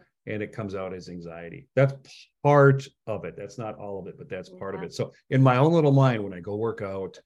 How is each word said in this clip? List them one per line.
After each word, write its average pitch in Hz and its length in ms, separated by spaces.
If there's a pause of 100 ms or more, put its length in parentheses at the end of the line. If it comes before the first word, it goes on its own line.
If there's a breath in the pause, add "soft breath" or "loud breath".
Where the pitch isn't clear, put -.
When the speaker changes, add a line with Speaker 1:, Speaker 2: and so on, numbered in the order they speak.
(280 soft breath)
Speaker 1:
And 107 160
it - 100
comes 101 220
out 92 180
as 90 160
anxiety. 85 680
That's 135 200 (480)
part 139 440 (200)
of 98 180
it. 85 100
That's 101 220
not 107 220
all 101 180
of 90 80
it, 85 140
but 85 100
that's 92 200
part 98 260
of 90 60
Speaker 2:
Yeah. 85 60
Speaker 1:
it. 85 60
So - 180 (200 soft breath)
in 135 100
my 127 160
own 156 160
little 151 180
mind, 131 320
when 98 100
I 87 60
go 101 160
work 110 280
out, 95 420